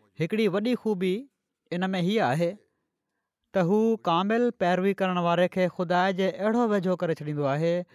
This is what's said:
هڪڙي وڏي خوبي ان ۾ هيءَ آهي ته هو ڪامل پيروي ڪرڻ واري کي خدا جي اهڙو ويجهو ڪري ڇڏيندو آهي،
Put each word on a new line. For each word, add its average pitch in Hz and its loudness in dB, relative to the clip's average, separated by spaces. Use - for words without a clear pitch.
هڪڙي 214 0
وڏي 226 0
خوبي 190 0
ان ۾ 180 -2
هيءَ 220 0
آهي 165 0
ته 180 2
هو 214 4
ڪامل 208 0
پيروي 185 2
ڪرڻ 185 0
واري 170 2
کي 185 2
خدا 180 0
جي 190 0
اهڙو 226 0
ويجهو 185 0
ڪري 160 -2
ڇڏيندو 147 -2
آهي، 165 0